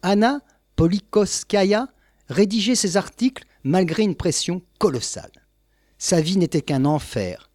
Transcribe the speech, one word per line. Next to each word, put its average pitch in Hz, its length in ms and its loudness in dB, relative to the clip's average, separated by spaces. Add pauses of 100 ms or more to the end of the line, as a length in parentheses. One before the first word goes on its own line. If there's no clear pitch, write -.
Anna 220 400 2 (340)
Politkovskaya 202 1120 0 (400)
rédigeait 202 480 0
ses 190 220 0
articles - 480 -4 (180)
malgré 175 400 0
une 190 120 0
pression 175 460 -2 (180)
colossale. 127 520 -2 (680)
Sa - 220 0
vie 165 180 0
n'était 165 240 0
qu'un 135 220 -2
enfer 123 720 -4